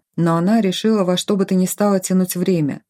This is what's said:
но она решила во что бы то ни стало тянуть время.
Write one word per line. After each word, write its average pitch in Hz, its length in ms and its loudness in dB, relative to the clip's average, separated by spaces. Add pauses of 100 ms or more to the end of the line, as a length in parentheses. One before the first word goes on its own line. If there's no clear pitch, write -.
(160)
но 165 200 2
она 202 260 2
решила 202 420 0
во 180 120 0
что 208 200 -2
бы 190 100 0
то 190 80 -2
ни 185 140 2
стало 202 320 0
тянуть 185 360 -2
время. 175 540 -2